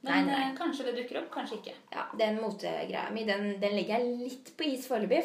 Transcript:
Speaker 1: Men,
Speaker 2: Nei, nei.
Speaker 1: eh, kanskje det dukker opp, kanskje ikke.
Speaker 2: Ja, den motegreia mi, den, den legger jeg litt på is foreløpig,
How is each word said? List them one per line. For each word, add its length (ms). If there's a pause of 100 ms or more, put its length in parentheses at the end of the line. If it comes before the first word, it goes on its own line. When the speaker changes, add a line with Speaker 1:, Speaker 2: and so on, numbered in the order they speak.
Speaker 1:
Men, 200
Speaker 2:
Nei, 100
nei. 160
Speaker 1:
eh, 60
kanskje 260
det 140
dukker 240
opp, 100
kanskje 320
ikke. 80 (220)
Speaker 2:
Ja, 80 (160)
den 240
motegreia 720
mi, 100
den, 380
den 100
legger 280
jeg 200
litt 380
på 80
is 200
foreløpig, 400